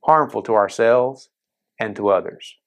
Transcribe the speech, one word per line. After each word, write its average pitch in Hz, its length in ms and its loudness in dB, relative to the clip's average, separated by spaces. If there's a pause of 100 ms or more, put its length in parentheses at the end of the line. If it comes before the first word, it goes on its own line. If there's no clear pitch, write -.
harmful 147 400 2
to 117 100 -2
ourselves 120 720 0 (500)
and 107 180 -8
to 101 120 -2
others. - 480 -4 (100)